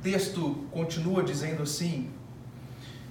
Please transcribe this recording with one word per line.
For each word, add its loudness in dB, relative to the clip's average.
texto 2
continua 2
dizendo 0
assim: 0